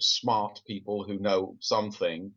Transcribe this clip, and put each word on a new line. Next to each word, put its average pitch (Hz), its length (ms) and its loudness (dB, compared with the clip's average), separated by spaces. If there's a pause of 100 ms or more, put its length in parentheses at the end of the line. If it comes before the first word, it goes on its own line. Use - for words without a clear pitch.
smart 107 680 2
people 101 380 -4
who 101 140 -6
know 95 420 2
something, 101 760 -2